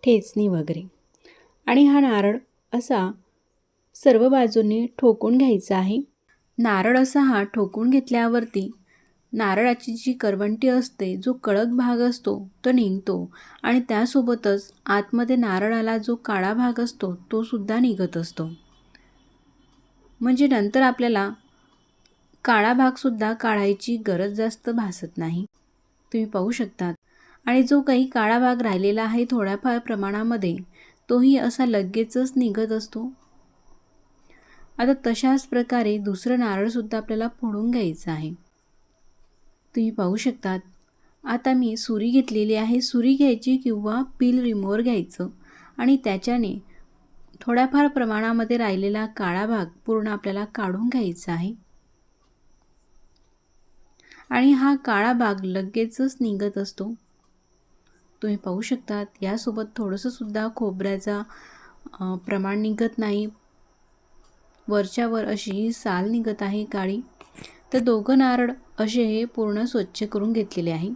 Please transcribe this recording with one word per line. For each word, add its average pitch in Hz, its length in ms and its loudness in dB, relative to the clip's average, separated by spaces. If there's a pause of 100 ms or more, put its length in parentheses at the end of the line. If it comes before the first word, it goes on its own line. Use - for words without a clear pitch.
ठेचणी 208 440 2
वगैरे, 165 340 -2 (840)
आणि 254 160 6
हा 285 160 8
नारळ 214 380 4 (360)
असा 240 260 0 (960)
सर्व 247 340 6
बाजूने 226 560 2 (120)
ठोकून 226 400 4
घ्यायचा 214 400 4
आहे. 190 220 0 (580)
नारळ 226 400 2
असा 262 220 4
हा 262 240 4
ठोकून 214 460 -2
घेतल्यावरती 233 800 0 (640)
नारळाची 226 640 0
जी 254 180 -2
करवंटी 214 540 0
असते, 247 480 0
जो 220 180 -4
कडक 226 420 0
भाग 240 240 0
असतो 240 380 -2 (280)
तो 254 60 2
निघतो 190 580 0 (340)
आणि 240 160 2 (100)
त्यासोबतच 226 840 0 (140)
आतमध्ये 233 500 0
नारळाला 226 600 0
जो 226 180 -2
काळा 202 380 -2
भाग 240 260 0
असतो 233 340 -4 (180)
तो 220 120 -2
सुद्धा 220 360 -4
निघत 190 380 0
असतो. 165 300 -6 (1700)
म्हणजे 254 260 4
नंतर 226 340 2
आपल्याला 240 480 2 (1160)
काळा 226 280 4
भागसुद्धा 247 600 0
काढायची 214 640 -2
गरज 202 360 -2
जास्त 220 360 -4
भासत 202 480 -6
नाही, 170 280 -4 (680)
तुम्ही 220 180 -2
पाहू 202 220 -2
शकतात. 190 420 -6 (520)
आणि 247 180 2
जो 277 180 2
काही 262 240 2
काळा 226 340 0
भाग 247 220 2
राहिलेला 202 420 0
आहे 226 280 0
थोड्याफार 220 480 0
प्रमाणामध्ये, 208 760 -2 (540)
तोही 254 280 6
असा 254 280 0
लगेचच 220 680 -2
निघत 220 360 0
असतो. 220 340 -6 (1700)
आता 254 160 2 (140)
तशाच 262 400 2
प्रकारे 240 500 0
दुसरं 208 420 -2
नारळसुद्धा 220 580 -2
आपल्याला 220 300 -4 (140)
फोडून 220 300 -2
घ्यायचं 175 400 -2
आहे, 156 200 -6 (1400)
तुम्ही 226 160 0
पाहू 196 240 -2
शकतात. 220 440 -4 (640)
आता 247 300 -2
मी 240 240 0
सुरी 226 320 -2
घेतलेली 220 460 2
आहे. 226 260 0
सुरी 247 340 2
घ्यायची 262 420 2
किंवा 220 440 -2 (180)
पील 247 220 2
रिमूव्हर 208 400 0
घ्यायचं 196 480 -2 (480)
आणि 262 260 4
त्याच्याने 214 500 -2 (880)
थोड्याफार 262 460 2
प्रमाणामध्ये 233 720 0
राहिलेला 208 480 -2 (120)
काळा 185 280 -2
भाग 220 200 -2 (200)
पूर्ण 220 220 -2
आपल्याला 202 380 -4
काढून 214 440 -4
घ्यायचा 190 440 -4
आहे. 175 200 -4 (2750)
आणि 254 220 4
हा 277 240 4
काळा 233 380 0
भाग 208 300 0
लगेचच 226 800 -2
निघत 202 360 -2
असतो, 196 360 -8 (1300)
तुम्ही 208 160 -2
पाहू 190 240 -6
शकतात. 214 440 -6 (160)
यासोबत 214 440 -4 (100)
थोडंसं 202 340 -6
सुद्धा 214 460 -6
खोबऱ्याचा, 196 680 -4 (720)
अ, 185 200 -6 (120)
प्रमाण 196 360 -2
निघत 220 360 -2
नाही, 208 280 -2 (1400)
वरच्यावर 214 580 -2
अशी 214 260 -6
ही 214 220 -2
साल 190 360 -2
निघत 220 320 -4
आहे 208 220 -4
काळी. 196 360 -4 (720)
तर 262 60 2
दोघं 240 380 2
नारळ 247 340 2 (280)
असे 220 240 0
हे 220 220 0
पूर्ण 214 380 -4
स्वच्छ 220 400 -4
करून 214 300 -2
घेतलेले 196 380 -2
आहे. 165 240 -4